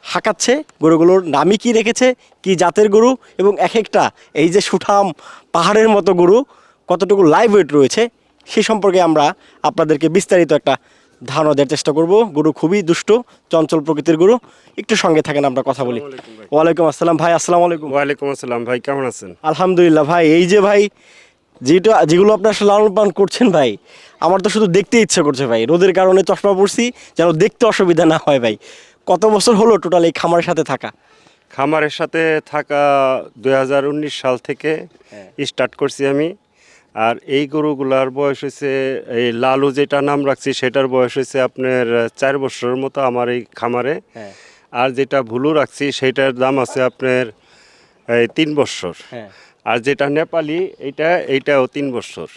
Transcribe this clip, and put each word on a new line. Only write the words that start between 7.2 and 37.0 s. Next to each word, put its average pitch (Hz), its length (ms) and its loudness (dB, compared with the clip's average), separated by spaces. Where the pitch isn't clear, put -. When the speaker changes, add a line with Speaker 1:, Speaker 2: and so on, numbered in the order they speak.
Speaker 1:
লাইভ 175 300 4
ওয়েট 180 200 4
রয়েছে, 143 280 2
সে - 160 -2
সম্পর্কে 190 400 2
আমরা 156 240 2
আপনাদেরকে 156 460 0
বিস্তারিত 170 440 2
একটা 143 200 0
ধারণা 143 320 0
দেওয়ার 139 160 0
চেষ্টা 151 220 -2
করব। 165 220 0
গরু 151 280 0
খুবই 175 300 -2
দুষ্ট, 170 280 -2
চঞ্চল 160 300 0
প্রকৃতির 151 380 0
গরু। 196 180 4
একটু 214 180 -4
সঙ্গে 165 260 2
থাকেন, 143 240 -2
আমরা 127 200 0
কথা 135 180 -4
বলি। 123 140 -4
Speaker 2:
আসসালামু 135 160 -12
আলাইকুম - 240 -20
ভাই। - 140 -20
Speaker 1:
ওয়ালাইকুম 160 360 2
আসসালাম 160 300 0
ভাই, 170 160 2
আসসালামু 175 320 2
আলাইকুম। 156 280 -4
Speaker 2:
ওয়ালাইকুম 143 360 -2
আসসালাম 120 360 -8
ভাই, 123 140 -4
কেমন 139 260 -6
আছেন? 101 380 -10
Speaker 1:
আলহামদুলিল্লাহ 165 600 2
ভাই। 156 280 2
এই 175 160 4
যে 202 140 4
ভাই, 202 280 2
যেটা, 175 440 4
যেগুলো 180 280 4
আপনারা 214 160 0
আসলে 202 180 0
লালন 202 280 2
পালন 208 140 2
করছেন 202 420 0
ভাই, 131 260 0
আমার 175 200 2
তো 196 100 -2
শুধু 214 180 0
দেখতে 196 340 2
ইচ্ছে 185 200 0
করছে 143 260 0
ভাই। 113 180 0
রোদের 175 280 2
কারণে 185 300 4
চশমা 196 300 0
পরছি, 202 380 0
যেন 170 140 2
দেখতে 165 340 0
অসুবিধা 180 400 2
না 160 200 4
হয় 143 140 2
ভাই। 113 180 -2
কত 180 200 0
বছর 214 300 2
হলো 220 220 4
টোটাল 170 260 0
এই 165 80 2
খামারের 170 320 -2
সাথে 165 200 -2
থাকা? 127 280 -8
Speaker 2:
খামারের 151 400 -2
সাথে 160 560 -4
থাকা 147 360 -4
দুই 127 160 -2
হাজার 135 340 0
উনিশ 147 340 -8
সাল 127 160 -2
থেকে 151 500 -8
Speaker 1:
হ্যাঁ। 104 360 -12
Speaker 2:
স্টার্ট - 300 -4
করছি 139 320 -4
আমি। 151 260 -2
আর 113 220 -2